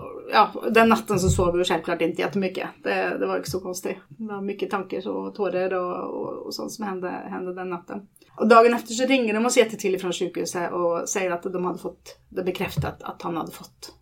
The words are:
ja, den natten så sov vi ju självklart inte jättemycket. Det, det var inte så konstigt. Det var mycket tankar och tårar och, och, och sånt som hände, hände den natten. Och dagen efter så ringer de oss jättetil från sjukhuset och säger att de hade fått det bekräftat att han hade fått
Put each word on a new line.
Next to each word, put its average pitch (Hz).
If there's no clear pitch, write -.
ja, 208
den 226
natten 220
så 180
sov 175
vi 175
ju 180
självklart 170
inte 165
jättemycket. 185
Det, 190
det 196
var 190
inte 180
så 180
konstigt. 185
Det 220
var 202
mycket 196
tankar 190
och 190
tårar 185
och, 180
och, -
och -
sånt -
som 220
hände, 185
hände 185
den 185
natten. 180
Och -
dagen 233
efter 233
så 247
ringer 240
de 220
oss 247
jättetil 208
från 180
sjukhuset 170
och 175
säger 185
att 175
de 180
hade 175
fått -
det 185
bekräftat 175
att -
han 170
hade 151
fått -